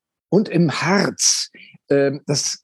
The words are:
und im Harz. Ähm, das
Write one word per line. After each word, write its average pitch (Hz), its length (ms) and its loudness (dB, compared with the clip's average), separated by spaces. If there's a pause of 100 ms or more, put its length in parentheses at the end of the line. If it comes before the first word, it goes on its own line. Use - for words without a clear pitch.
(300)
und 202 200 2
im 160 200 2
Harz. - 800 0 (400)
Ähm, 139 380 0
das - 360 -4